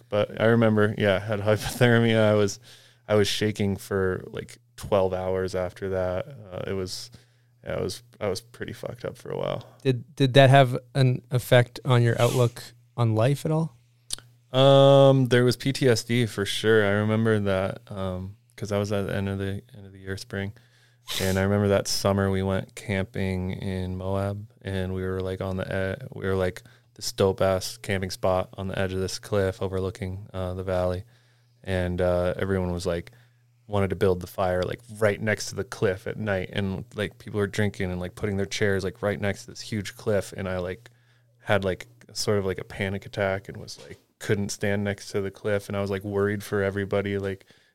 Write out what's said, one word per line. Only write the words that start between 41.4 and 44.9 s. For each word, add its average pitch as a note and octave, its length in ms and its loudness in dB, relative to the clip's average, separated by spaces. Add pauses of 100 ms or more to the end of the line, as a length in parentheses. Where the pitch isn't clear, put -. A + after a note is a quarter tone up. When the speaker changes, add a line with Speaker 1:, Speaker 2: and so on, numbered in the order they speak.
Speaker 1:
like, F#2 240 -4 (260)
sort G#2 240 0
of, F#2+ 80 -2
like, F#2 140 -2
a - 40 -10
panic G2 440 -6
attack G2 420 -4
and - 80 -14
was, - 300 -16
like, - 100 -18 (220)
couldn't G2+ 300 -2
stand G2+ 340 -2
next G2+ 300 -6